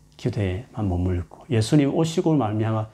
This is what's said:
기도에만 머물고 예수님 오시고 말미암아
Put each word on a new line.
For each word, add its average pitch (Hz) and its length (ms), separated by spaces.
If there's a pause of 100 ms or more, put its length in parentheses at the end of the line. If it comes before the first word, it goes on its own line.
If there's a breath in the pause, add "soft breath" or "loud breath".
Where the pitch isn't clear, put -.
(160)
기도에만 104 720
머물고 90 640
예수님 135 420
오시고 165 420
말미암아 110 600